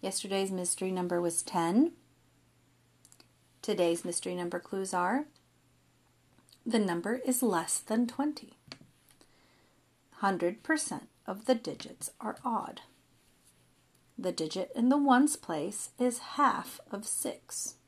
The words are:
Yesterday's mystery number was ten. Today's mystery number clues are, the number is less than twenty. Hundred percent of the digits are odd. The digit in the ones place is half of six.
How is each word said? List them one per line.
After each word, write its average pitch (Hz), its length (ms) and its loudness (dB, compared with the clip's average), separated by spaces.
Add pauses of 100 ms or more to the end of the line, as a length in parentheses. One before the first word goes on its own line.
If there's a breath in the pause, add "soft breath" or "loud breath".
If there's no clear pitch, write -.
Yesterday's 196 480 -2
mystery 185 420 -2
number 180 280 0
was 170 220 0
ten. 190 500 4 (1700)
Today's 175 420 2
mystery 180 300 -4
number 175 260 -4
clues 190 340 -4
are, 196 300 2 (1400)
the 226 120 2
number 196 460 0
is 254 180 0
less 180 360 0
than 233 280 0
twenty. 294 460 -4 (1600 soft breath)
Hundred 185 460 0
percent 302 460 -2 (180)
of 196 200 -6
the 262 80 6
digits - 560 -8 (100)
are 214 240 -6
odd. - 380 -4 (1400)
The 185 140 -2
digit 165 440 -4
in 247 140 4
the 285 80 6
ones 269 380 6
place 165 600 -6
is 247 200 0
half - 600 0 (140)
of 214 140 -8
six. - 680 -8 (120)